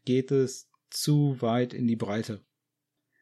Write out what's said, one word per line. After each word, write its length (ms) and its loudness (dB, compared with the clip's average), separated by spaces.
geht 260 0
es 400 0
zu 500 2
weit 340 0
in 140 0
die 80 2
Breite. 480 -6